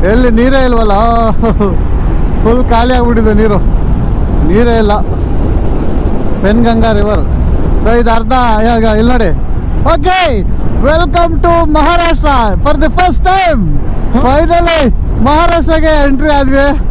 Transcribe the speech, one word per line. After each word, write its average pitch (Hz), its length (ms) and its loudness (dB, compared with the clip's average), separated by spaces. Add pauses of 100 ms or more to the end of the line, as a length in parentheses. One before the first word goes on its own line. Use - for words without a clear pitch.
(100)
ಎಲ್ಲಿ 247 200 2
ನೀರೇ 254 340 0
ಇಲ್ವಲ್ಲ, 226 260 0 (1500)
ಫುಲ್ 240 260 0
ಖಾಲಿ 247 240 0
ಆಗ್ಬಿಟ್ಟಿದೆ 220 400 0
ನೀರು, 208 240 2 (880)
ನೀರೇ 226 300 2
ಇಲ್ಲ. 214 240 0 (1400)
ಪೆನ್ಗಂಗಾ 226 500 2
ರಿವರ್. 208 340 0 (600)
So 233 160 2
ಇದು 226 100 0
ಅರ್ಧ, 226 220 0 (440)
ಈಗ 220 60 0
ಇಲ್ಲಿ 220 280 0
ನೋಡಿ. 233 180 0 (680)
ಓಕೆ, 349 460 0 (440)
welcome 339 560 0
to 339 320 0
ಮಹಾರಾಷ್ಟ್ರ 330 540 0 (260)
for 233 220 0
the 302 200 0
first 359 280 0
time. 359 400 0 (580)
Finally 330 720 0 (300)
ಮಹಾರಾಷ್ಟ್ರಗೆ 320 840 2
ಎಂಟ್ರಿ 277 220 0
ಆದ್ವಿ. 277 600 0